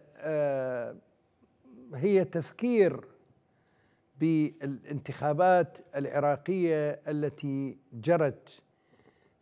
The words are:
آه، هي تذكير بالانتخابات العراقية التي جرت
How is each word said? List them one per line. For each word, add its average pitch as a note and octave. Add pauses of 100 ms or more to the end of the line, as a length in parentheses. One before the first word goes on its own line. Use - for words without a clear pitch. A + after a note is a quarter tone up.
(160)
آه، C3+ (1000)
هي F#3
تذكير G3 (1160)
بالانتخابات D3+ (180)
العراقية D3
التي C#3 (160)
جرت D3 (800)